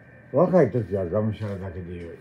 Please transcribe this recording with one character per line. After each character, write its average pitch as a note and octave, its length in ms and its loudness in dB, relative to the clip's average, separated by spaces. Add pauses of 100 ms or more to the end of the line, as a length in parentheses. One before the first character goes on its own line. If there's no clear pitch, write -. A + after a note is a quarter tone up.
(320)
若 E3+ 300 6
い A2+ 80 4
時 G2+ 240 -2
は F#2+ 100 0
が F2 160 0
む G#2+ 140 0
し G#2+ 100 -10
ゃ G#2 40 -6
ら G2 80 -6
だ F#2 140 -10
け F2+ 100 -12
で F2 160 -12
よ E2+ 160 -12
い。 - 80 -16